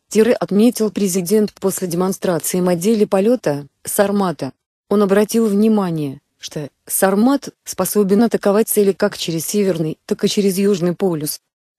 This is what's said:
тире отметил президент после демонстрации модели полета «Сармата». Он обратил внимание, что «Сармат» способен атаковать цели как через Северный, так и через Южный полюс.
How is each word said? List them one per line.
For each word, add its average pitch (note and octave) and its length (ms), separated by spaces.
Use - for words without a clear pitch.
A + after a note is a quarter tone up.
тире A3 240
отметил G#3+ 580
президент G3 640
после F#3+ 340
демонстрации F3+ 720
модели F3+ 440
полета F#3+ 600
«Сармата». G3 680
Он G#3 140
обратил G#3 440
внимание, F#3+ 720
что D3 300
«Сармат» G#3+ 600
способен G3+ 580
атаковать G#3 460
цели G3 240
как - 260
через E3 280
Северный, E3+ 600
так G#3 180
и G3 40
через G3 300
Южный F#3 360
полюс. D#3 460